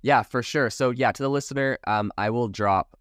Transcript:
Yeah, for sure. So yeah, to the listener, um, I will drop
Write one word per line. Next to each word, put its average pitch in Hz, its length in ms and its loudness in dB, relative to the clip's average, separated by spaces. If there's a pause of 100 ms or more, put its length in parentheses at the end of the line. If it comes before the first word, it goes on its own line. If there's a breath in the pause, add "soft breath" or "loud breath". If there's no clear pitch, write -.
Yeah, 127 200 4
for 123 180 -4
sure. 127 280 0
So 127 220 0
yeah, 120 200 2
to - 120 -4
the 135 60 0
listener, 139 480 -2 (100)
um, 104 300 0
I 104 120 0
will 117 180 0
drop 98 540 0